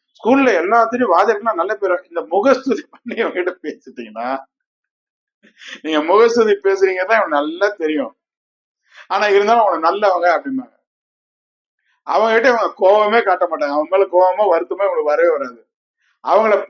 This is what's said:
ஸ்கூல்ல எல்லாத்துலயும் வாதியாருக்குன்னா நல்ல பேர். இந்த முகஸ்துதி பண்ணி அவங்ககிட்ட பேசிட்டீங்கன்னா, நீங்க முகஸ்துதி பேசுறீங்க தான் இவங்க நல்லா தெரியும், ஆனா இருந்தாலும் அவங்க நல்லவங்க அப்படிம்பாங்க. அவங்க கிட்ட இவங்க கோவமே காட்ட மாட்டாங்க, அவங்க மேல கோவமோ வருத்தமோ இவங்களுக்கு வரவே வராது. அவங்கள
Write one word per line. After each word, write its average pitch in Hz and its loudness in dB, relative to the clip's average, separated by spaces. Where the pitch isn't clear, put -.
ஸ்கூல்ல 262 2
எல்லாத்துலயும் 226 0
வாதியாருக்குன்னா 214 0
நல்ல 202 -4
பேர். 180 -2
இந்த 165 -6
முகஸ்துதி 247 0
பண்ணி - -16
அவங்ககிட்ட 175 -4
பேசிட்டீங்கன்னா, 117 -12
நீங்க 156 -2
முகஸ்துதி 220 2
பேசுறீங்க 190 0
தான் 226 2
இவங்க 175 -2
நல்லா 165 -2
தெரியும், 156 -4
ஆனா 208 0
இருந்தாலும் 220 4
அவங்க 175 0
நல்லவங்க 180 0
அப்படிம்பாங்க. 135 -6
அவங்க 208 0
கிட்ட 226 2
இவங்க 214 -2
கோவமே 208 4
காட்ட 180 0
மாட்டாங்க, 147 -4
அவங்க 151 -2
மேல 190 2
கோவமோ 185 2
வருத்தமோ 180 -2
இவங்களுக்கு 156 -2
வரவே 165 2
வராது. 127 -8
அவங்கள 202 2